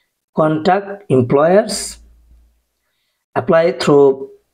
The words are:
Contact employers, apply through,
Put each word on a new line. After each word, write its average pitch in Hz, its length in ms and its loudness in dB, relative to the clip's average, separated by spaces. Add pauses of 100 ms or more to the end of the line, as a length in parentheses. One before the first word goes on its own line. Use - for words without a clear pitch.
(340)
Contact 165 760 -2
employers, 151 880 0 (1400)
apply 165 360 0
through, 143 580 2 (240)